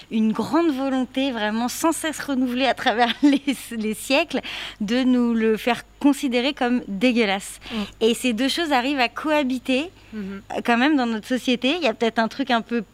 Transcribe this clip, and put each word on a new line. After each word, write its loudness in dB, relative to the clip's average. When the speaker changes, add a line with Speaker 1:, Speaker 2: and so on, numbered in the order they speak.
Speaker 1:
une 2
grande 0
volonté, -2
vraiment -2
sans 0
cesse -6
renouvelée 0
à 2
travers 0
<laughs> -20
les, 6
les -4
siècles, 0
de 2
nous 4
le 2
faire -2
considérer 2
comme 0
dégueulasse. 0
Speaker 2:
Mm. -6
Speaker 1:
Et 6
ces 0
deux 0
choses -2
arrivent 2
à 2
cohabiter, 0
Speaker 2:
Mhm. -8
Speaker 1:
euh, -6
quand 2
même 4
dans 2
notre -4
société. 0
Il -6
y 2
a 2
peut-être -2
un 0
truc -6
un 2
peu -4